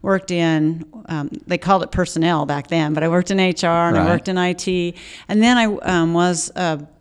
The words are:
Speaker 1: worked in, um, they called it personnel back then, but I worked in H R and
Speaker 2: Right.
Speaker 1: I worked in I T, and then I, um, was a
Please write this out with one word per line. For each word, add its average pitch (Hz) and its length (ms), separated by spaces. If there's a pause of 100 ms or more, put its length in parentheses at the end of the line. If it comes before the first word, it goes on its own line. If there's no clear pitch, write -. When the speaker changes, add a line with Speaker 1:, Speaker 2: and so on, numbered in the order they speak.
Speaker 1:
worked 190 300
in, 165 520 (260)
um, 151 200 (160)
they 175 140
called 190 240
it - 80
personnel 165 560
back 143 220
then, 156 260
but 151 80
I 160 40
worked 180 220
in 196 100
H 185 240
R 170 260
and - 80
Speaker 2:
Right. 170 100
Speaker 1:
I - 20
worked 175 180
in 185 120
I 180 140
T, 175 420 (320)
and 214 160
then 247 160
I, 226 60 (180)
um, 170 320
was 170 400
a 160 240 (220)